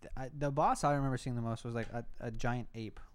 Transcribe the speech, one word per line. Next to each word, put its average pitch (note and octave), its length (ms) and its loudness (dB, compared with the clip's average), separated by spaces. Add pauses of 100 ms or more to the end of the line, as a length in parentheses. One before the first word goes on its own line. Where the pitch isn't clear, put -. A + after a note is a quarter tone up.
th-, - 160 -12
I, C3 200 -4
the C#3+ 140 2
boss E3+ 340 4
I D3 100 8
remember C#3 240 2
seeing B2 180 -2
the A#2+ 60 0
most A2+ 220 -2
was, A#2+ 100 -4
like, A2+ 180 -2
a, A#2 120 -4 (160)
a A#2+ 100 -4
giant A#2 440 0
ape A2 260 -8 (140)